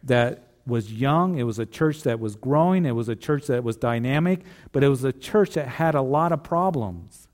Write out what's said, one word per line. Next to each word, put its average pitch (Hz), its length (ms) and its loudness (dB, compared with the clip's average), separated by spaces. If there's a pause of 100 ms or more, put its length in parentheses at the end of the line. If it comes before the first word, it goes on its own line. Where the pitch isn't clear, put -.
that 120 500 0 (120)
was 113 280 -2
young, 156 440 0
it 127 60 -2
was 113 160 -4
a 113 60 -2
church 156 380 -2
that 117 160 0
was 107 160 -6
growing, 160 500 2
it 127 80 0
was 117 160 -2
a 113 60 -2
church 143 320 -4
that 127 160 0
was 113 120 -2
dynamic, 135 680 0 (300)
but 139 120 2
it 139 40 6
was 131 160 2
a 135 80 0
church - 440 0
that 147 120 -2
had 156 280 0
a 139 60 2
lot 147 300 2
of 156 120 -2
problems. 123 920 -4